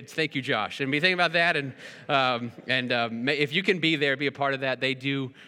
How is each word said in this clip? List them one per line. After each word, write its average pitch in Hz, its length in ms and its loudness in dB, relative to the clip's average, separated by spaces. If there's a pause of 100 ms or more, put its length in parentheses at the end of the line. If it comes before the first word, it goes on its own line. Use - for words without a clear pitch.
thank 156 300 -4
you, 139 80 -2
Josh, 110 360 -2
and 135 120 -2
be 147 80 2
thinking 180 160 4
about 170 180 2
that, 170 240 4
and, 139 160 -4 (340)
um, 127 440 2 (160)
and, 123 240 0
uh, 117 200 2
ma-, 120 200 -2
if 147 200 0
you 180 120 0
can 190 160 2
be 160 160 2
there, 143 200 2
be 139 120 -2
a 131 40 0
part 139 220 -2
of 135 60 -4
that. 131 200 -2
They 131 140 0
do 135 400 -4 (140)